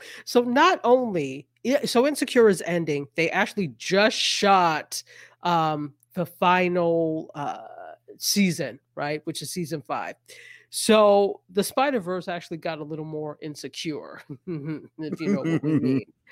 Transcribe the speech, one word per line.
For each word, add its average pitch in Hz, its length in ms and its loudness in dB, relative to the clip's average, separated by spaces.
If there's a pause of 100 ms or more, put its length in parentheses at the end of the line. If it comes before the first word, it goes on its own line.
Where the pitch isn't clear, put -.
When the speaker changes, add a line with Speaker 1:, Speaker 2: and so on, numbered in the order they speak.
(260)
Speaker 1:
So - 160 2
not 285 420 4
only, 180 640 2 (160)
yeah, 254 220 2
so 240 200 2
Insecure 254 440 4
is 185 180 2
ending, 156 480 -2
they 165 160 0
actually 190 460 -2
just 208 400 2
shot, 180 840 2 (400)
um, 156 520 0 (200)
the 170 140 -4
final, 175 1080 2
uh, 92 600 -10 (260)
season, 160 600 0 (140)
right, 151 300 -6
which - 180 -8
is 147 100 -12
season 160 300 -8
five. 110 320 -8 (560)
So 208 800 4
the 185 140 -2
Spider-Verse 190 640 -2
actually 175 300 -10
got 160 220 -6
a 156 40 -8
little 156 220 -10
more 151 360 -8
insecure, 143 840 -10
<laughs> - 220 -16
if - 0 -
you 156 800 -8
know 190 140 0
what 160 220 -2
we 151 80 0
Speaker 2:
<laughs> 151 80 2
Speaker 1:
mean. 135 260 0 (260)